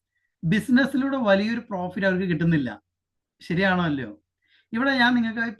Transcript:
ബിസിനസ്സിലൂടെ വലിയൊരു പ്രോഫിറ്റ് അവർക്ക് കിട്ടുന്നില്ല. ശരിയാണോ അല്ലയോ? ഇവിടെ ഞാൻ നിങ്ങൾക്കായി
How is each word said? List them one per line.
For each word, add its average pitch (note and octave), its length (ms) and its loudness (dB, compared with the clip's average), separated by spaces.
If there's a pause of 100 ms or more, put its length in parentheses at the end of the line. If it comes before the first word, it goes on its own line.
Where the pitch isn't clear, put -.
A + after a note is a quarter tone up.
(440)
ബിസിനസ്സിലൂടെ C4 760 2
വലിയൊരു A3 420 2
പ്രോഫിറ്റ് F#3 480 -4
അവർക്ക് F#3 180 0
കിട്ടുന്നില്ല. D#3 560 0 (600)
ശരിയാണോ F3+ 420 0
അല്ലയോ? C3 380 -4 (520)
ഇവിടെ C4 240 0
ഞാൻ B3 180 2
നിങ്ങൾക്കായി A3+ 440 -2